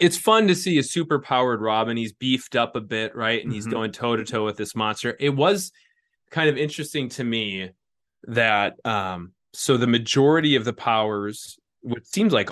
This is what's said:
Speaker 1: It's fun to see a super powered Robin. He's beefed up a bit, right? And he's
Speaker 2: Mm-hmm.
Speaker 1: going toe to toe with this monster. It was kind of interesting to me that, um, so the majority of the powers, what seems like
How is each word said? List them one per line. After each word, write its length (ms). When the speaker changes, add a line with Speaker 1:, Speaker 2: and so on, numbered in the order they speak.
Speaker 1:
It's 180
fun 300
to 60
see 240
a 40
super 360
powered 440
Robin. 340
He's 160
beefed 440
up 200
a 40
bit, 360
right? 260
And 100
he's 120
Speaker 2:
Mm-hmm. 80
Speaker 1:
going 200
toe 240
to 80
toe 200
with 140
this 180
monster. 420
It 120
was 420
kind 200
of 80
interesting 520
to 140
me 460
that, 500
um, 480
so 220
the 100
majority 680
of 80
the 100
powers, 840
what 260
seems 260
like 200